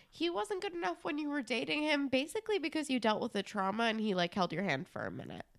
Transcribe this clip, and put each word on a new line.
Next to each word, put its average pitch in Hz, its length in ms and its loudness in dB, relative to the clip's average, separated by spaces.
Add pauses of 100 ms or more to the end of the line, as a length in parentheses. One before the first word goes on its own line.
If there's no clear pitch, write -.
(100)
He 330 180 -2
wasn't 392 340 -2
good 392 120 -4
enough 339 280 -2
when 320 140 -2
you 294 140 -2
were 285 120 0
dating 294 420 -2
him, 285 240 4
basically 330 500 0
because 302 320 -2
you 254 80 4
dealt 214 240 2
with 233 120 -2
the 196 100 0
trauma 202 400 0
and 220 160 2
he, 214 160 2
like, 175 180 2
held 180 180 2
your 185 120 0
hand 160 240 0
for 107 180 -6
a - 60 -6
minute. - 320 -10 (140)